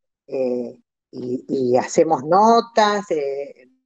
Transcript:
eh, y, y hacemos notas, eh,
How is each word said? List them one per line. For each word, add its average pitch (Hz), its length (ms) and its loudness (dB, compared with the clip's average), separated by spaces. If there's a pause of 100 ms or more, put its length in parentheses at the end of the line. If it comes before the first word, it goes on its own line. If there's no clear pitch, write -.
(260)
eh, 123 500 -6 (360)
y, 123 340 -8
y 131 300 0
hacemos 156 480 0
notas, 208 880 2
eh, 139 560 -6 (180)